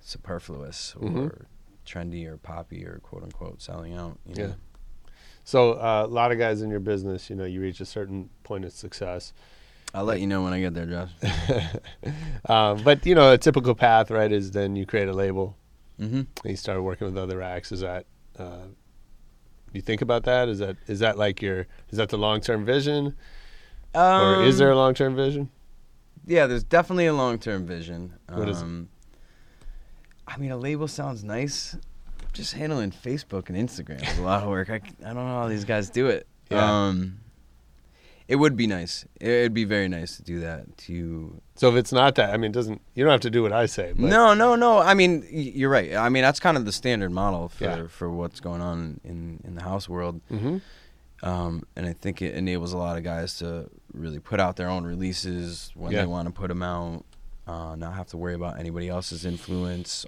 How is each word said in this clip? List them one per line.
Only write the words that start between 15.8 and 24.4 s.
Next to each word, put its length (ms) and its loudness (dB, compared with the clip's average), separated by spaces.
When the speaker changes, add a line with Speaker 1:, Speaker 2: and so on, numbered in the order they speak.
Speaker 1:
Mm-hmm. 180 -4
Speaker 2:
And 100 -4
you 100 -6
start 280 -4
working 240 -4
with 100 -6
other 240 -6
acts. 300 -8
Is 100 -6
that, 240 -6
uh, 300 -14
you 80 -8
think 200 0
about 220 2
that? 240 4
Is 120 -2
that, 180 -4
is 120 -4
that, 180 2
like, 240 0
your, 240 -2
is 80 -8
that 120 0
the 80 -2
long-term 480 0
vision? 500 0
Or 480 6